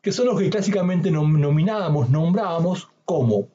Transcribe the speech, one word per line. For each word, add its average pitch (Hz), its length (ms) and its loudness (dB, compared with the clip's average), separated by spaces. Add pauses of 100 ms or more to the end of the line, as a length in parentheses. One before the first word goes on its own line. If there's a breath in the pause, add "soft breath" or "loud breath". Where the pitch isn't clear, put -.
que 196 120 -4
son 247 140 0
los 220 120 0
que 185 120 0
clásicamente 185 600 0
nom-, 151 300 2
nominábamos, 151 680 0
nombrábamos 170 800 0 (160)
como 117 500 0